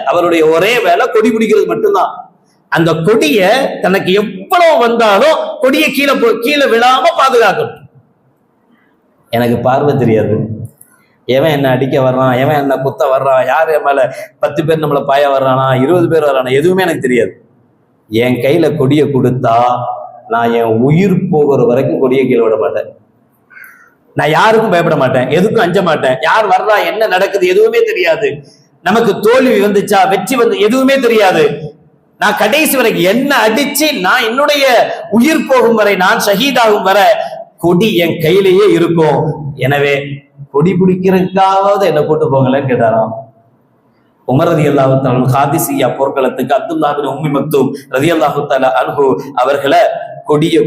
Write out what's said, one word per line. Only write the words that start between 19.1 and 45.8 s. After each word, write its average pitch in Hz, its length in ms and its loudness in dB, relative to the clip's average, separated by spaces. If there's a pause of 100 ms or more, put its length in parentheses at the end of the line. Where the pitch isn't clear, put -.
கொடுத்தா 123 420 0 (800)
நான் 117 240 0
என் 113 200 0 (100)
உயிர் 185 280 2 (140)
போகிற 143 300 2 (100)
வரைக்கும் 135 320 -2
கொடியை 131 240 0
கீழே 117 180 0
விட 107 120 0
மாட்டேன். - 320 -4 (1300)
நான் 147 220 0
யாருக்கும் 220 360 2
பயப்பட 160 280 0
மாட்டேன், 127 340 0
எதுக்கும் 196 300 2
அஞ்ச 175 160 -2
மாட்டேன், 160 340 0 (120)
யார் 208 260 2
வர்றா, 202 220 0 (140)
என்ன 214 240 -2
நடக்குது, 185 400 0
எதுவுமே 226 260 2 (100)
தெரியாது. 165 380 -2 (560)
நமக்கு 196 360 2
தோல்வி 240 440 2
வந்துச்சா, 196 440 0
வெற்றி 196 280 -2
வந்து, 214 220 0
எதுவுமே 262 400 2
தெரியாது. 208 460 2 (760)
நான் - 220 -2
கடைசி 277 340 0
வரைக்கும் 190 360 0
என்ன 269 200 0 (140)
அடிச்சு 277 420 -2 (120)
நான் 220 280 0
என்னுடைய 285 360 0 (460)
உயிர் 254 400 0
போகும் 226 300 2
வரை, 202 160 2
நான் 196 320 0
ஷஹீதாகும் 214 640 0
வரை 196 180 4 (500)
கொடி 175 280 2 (100)
என் 170 260 -2
கையிலேயே 185 420 2 (120)
இருக்கும். 160 440 0 (440)
எனவே 143 280 0 (600)
கொடி 165 200 2
பிடிக்கிறதுக்காவது 190 1200 2
என்னை 151 140 0
கூட்டு 151 280 0
போங்களேன்னு 131 380 0
கேட்டாராம். 110 420 0 (1160)
உமர் 160 220 0
ரலியல்லாஹு 139 520 0
தஆலா 127 320 0
காதிசியா 139 540 -2 (100)